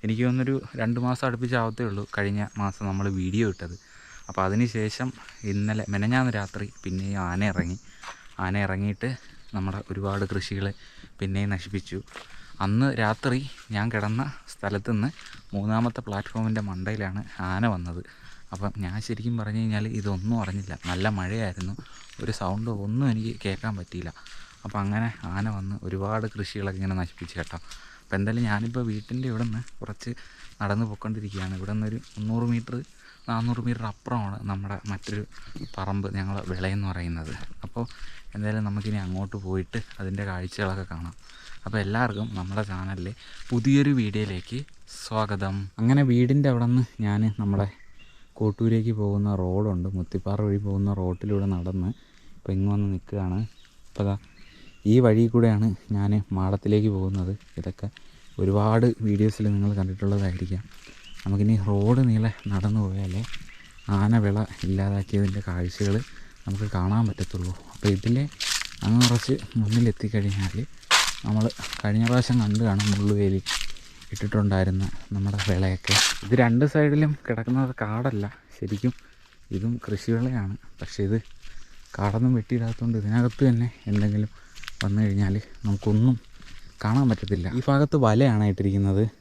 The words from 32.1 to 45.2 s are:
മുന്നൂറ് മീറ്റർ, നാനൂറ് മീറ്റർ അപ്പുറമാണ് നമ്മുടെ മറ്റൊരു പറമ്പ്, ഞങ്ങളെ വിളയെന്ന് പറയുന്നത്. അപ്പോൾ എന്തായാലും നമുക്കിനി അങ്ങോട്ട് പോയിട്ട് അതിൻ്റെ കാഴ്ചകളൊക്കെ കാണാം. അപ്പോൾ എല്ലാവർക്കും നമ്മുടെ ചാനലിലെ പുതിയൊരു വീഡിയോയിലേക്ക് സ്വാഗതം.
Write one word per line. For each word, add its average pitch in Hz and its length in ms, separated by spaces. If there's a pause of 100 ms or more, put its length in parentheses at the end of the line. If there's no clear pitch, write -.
മുന്നൂറ് 113 360
മീറ്റർ, 117 240 (540)
നാനൂറ് 117 380
മീറ്റർ 113 260
അപ്പുറമാണ് 104 440 (140)
നമ്മുടെ 98 260 (140)
മറ്റൊരു 104 320 (540)
പറമ്പ്, 98 300 (100)
ഞങ്ങളെ 98 240 (100)
വിളയെന്ന് 95 400
പറയുന്നത്. 82 420 (320)
അപ്പോൾ 117 180 (520)
എന്തായാലും 107 320
നമുക്കിനി 104 380
അങ്ങോട്ട് 95 300 (120)
പോയിട്ട് 95 300 (220)
അതിൻ്റെ 98 320
കാഴ്ചകളൊക്കെ 92 600
കാണാം. 85 220 (500)
അപ്പോൾ 107 180
എല്ലാവർക്കും 110 520
നമ്മുടെ 95 320
ചാനലിലെ 95 440 (360)
പുതിയൊരു 139 500
വീഡിയോയിലേക്ക് 104 600 (340)
സ്വാഗതം. 104 640 (260)